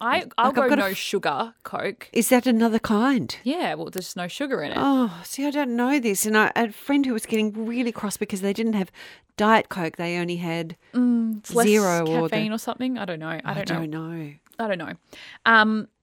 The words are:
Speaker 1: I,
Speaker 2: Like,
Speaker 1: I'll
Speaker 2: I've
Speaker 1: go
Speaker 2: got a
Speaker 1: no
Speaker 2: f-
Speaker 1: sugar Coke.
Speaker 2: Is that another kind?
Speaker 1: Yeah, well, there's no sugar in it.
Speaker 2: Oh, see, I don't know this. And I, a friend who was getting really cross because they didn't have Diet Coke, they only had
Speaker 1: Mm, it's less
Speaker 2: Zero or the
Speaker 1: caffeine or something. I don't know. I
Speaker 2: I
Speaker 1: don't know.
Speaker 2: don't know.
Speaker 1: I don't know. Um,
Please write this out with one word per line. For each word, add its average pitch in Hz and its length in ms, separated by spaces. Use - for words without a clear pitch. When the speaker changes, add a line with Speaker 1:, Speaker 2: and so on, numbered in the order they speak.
Speaker 1:
I, 262 200
Speaker 2:
Like, - 160
Speaker 1:
I'll 233 100
Speaker 2:
I've 269 80
Speaker 1:
go - 140
Speaker 2:
got 277 100
a - 20
Speaker 1:
no 196 60
Speaker 2:
f- 190 100
Speaker 1:
sugar 190 560
Coke. - 480
Speaker 2:
Is - 180
that 247 180
another 226 320
kind? 220 640
Speaker 1:
Yeah, 254 320
well, 156 160
there's - 240
no 180 120
sugar 254 360
in 143 80
it. - 80
Speaker 2:
Oh, 254 440
see, - 220
I 294 60
don't 262 240
know 262 240
this. 214 260
And 214 100
I, 214 200
a 226 160
friend 277 340
who 254 80
was 220 140
getting 214 400
really 240 240
cross - 260
because 208 240
they 196 120
didn't 226 200
have 196 180
Diet 214 320
Coke, 165 280
they 175 200
only 175 200
had 170 380
Speaker 1:
Mm, 233 440
it's - 140
less 226 140
Speaker 2:
Zero 202 400
or 165 160
the 165 60
Speaker 1:
caffeine 214 240
or 226 40
something. 254 400
I 202 80
don't 170 140
know. 160 100
I 160 160
Speaker 2:
I 151 80
Speaker 1:
don't 190 60
know. 185 60
Speaker 2:
don't 160 160
know. 147 140
Speaker 1:
I 226 100
don't 190 120
know. 175 140
Um, 220 420